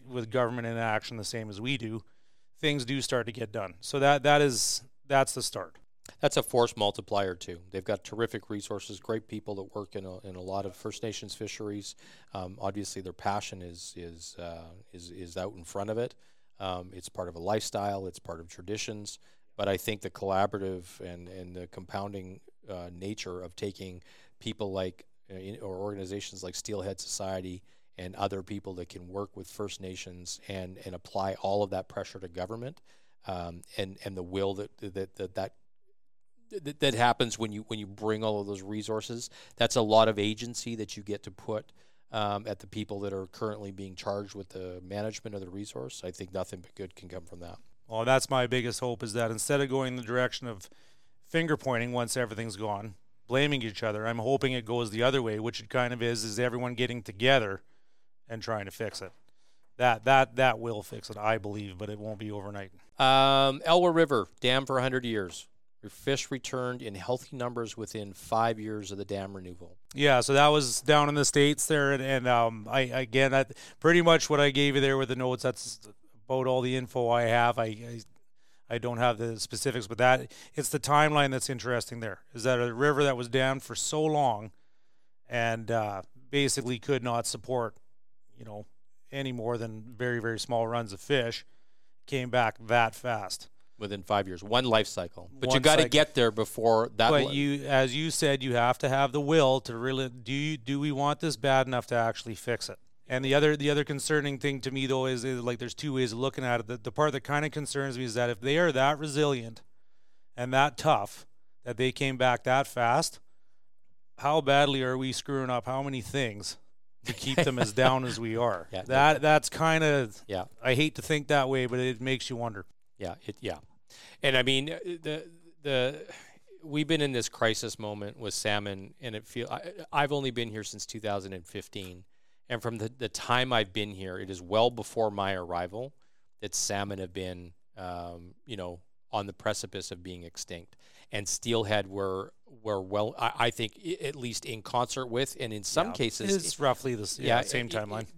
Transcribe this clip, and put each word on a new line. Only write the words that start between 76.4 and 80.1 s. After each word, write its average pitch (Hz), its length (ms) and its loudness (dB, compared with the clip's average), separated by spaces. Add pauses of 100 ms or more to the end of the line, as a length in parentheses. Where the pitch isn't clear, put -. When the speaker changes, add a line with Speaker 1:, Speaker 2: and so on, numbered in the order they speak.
Speaker 1:
all 127 140 4
the 127 140 0
info 123 340 0
I 120 140 6
have. 120 340 6
I, 120 100 2
I, 117 320 -10 (720)
I 117 80 -2
don't 120 200 -4
have 120 200 4
the 113 220 -4
specifics, 110 480 -4
but 113 120 -8
that, 127 300 6 (240)